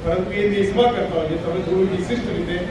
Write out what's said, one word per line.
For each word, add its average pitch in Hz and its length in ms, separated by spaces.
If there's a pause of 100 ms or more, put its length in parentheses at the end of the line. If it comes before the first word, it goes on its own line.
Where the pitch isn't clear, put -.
પરંતુ 180 280
એ 202 180
દેશમાં 202 460
કરતા 190 240
હોય 156 100
છે. 165 80
તમે 165 220
થોડું 185 320
વિશિષ્ટ 185 420
રીતે 170 240 (140)